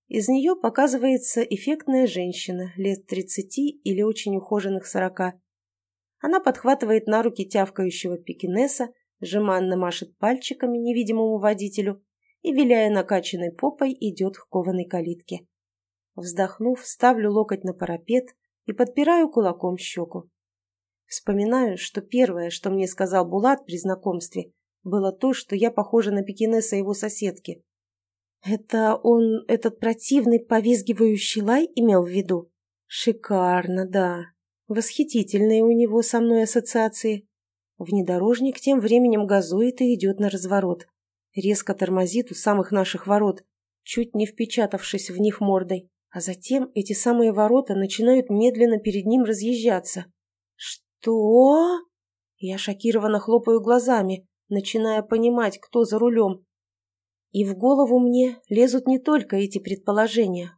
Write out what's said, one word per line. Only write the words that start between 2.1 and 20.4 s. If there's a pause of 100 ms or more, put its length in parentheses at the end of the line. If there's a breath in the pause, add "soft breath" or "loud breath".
лет
тридцати (140)
или
очень
ухоженных
сорока. (800)
Она
подхватывает
на
руки
тявкающего
пекинеса, (320)
жеманно
машет
пальчиками
невидимому
водителю (400)
и,
виляя
накачанной
попой,
идет
к
кованой
калитке. (680)
Вздохнув,
ставлю
локоть
на
парапет (300)
и
подпираю
кулаком
щеку. (760)